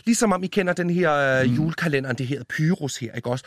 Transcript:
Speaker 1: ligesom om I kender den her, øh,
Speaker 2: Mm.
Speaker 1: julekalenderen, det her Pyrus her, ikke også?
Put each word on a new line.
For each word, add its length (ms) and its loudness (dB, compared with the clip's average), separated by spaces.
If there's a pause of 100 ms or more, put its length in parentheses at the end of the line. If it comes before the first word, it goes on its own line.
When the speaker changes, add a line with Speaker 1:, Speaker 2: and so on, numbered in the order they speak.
Speaker 1:
ligesom 280 2
om 120 0
I 20 -2
kender 260 0
den 180 -2
her, 220 2
øh, 380 2
Speaker 2:
Mm. 60 2
Speaker 1:
julekalenderen, 600 0
det 100 -4
her 180 -6
Pyrus 520 -2
her, 180 -8
ikke 160 -6
også? 160 -4